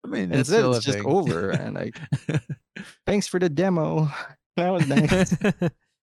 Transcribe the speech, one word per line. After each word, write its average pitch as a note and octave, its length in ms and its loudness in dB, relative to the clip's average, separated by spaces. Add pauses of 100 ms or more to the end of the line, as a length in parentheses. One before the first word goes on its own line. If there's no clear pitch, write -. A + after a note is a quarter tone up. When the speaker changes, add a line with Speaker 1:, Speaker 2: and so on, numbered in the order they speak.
Speaker 1:
I - 60 -14
mean, A2 140 -4
Speaker 2:
And F2+ 100 -2
Speaker 1:
that's C3 160 2
Speaker 2:
instead, G3+ 120 4
Speaker 1:
still B2+ 120 2
Speaker 2:
it's A#2 140 0
Speaker 1:
a C#3 60 0
Speaker 2:
just G#2 120 -2
Speaker 1:
thing. - 20 -2
Speaker 2:
over. C3+ 440 0
And, A2 240 -4
like, F#2+ 260 -8 (260)
Speaker 1:
<laughs> D#3+ 140 -2 (640)
Speaker 2:
"Thanks G3 220 0
for F#3 100 -2
the F3+ 120 2
demo." D#3+ 580 2 (240)
<laughs> - 240 -14
That F3 140 2
was E3 180 0
nice. F3 480 2 (720)